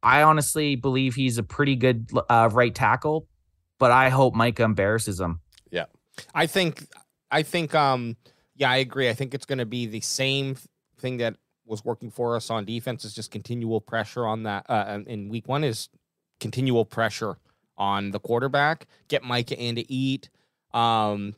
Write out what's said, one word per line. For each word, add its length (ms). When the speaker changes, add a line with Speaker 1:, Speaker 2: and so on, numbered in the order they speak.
Speaker 1:
I 220
honestly 520
believe 380
he's 240
a 60
pretty 320
good, 340
uh, 240
right 220
tackle, 540
but 140
I 180
hope 240
Micah 300
embarrasses 560
him. 220
Speaker 2:
Yeah. 160
Speaker 3:
I 140
think, 400
I 140
think, 320
um, 420
yeah, 160
I 60
agree. 320
I 40
think 220
it's 100
gonna 200
be 200
the 160
same 540
th-, 120
thing 180
that 180
was 180
working 260
for 260
us 140
on 160
defense 400
is 80
just 160
continual 520
pressure 440
on 180
that, 260
uh, 160
in, 120
in 220
week 180
one 160
is 260
continual 460
pressure 520
on 340
the 80
quarterback, 680
get 140
Micah 340
in 180
to 160
eat. 380
Um, 640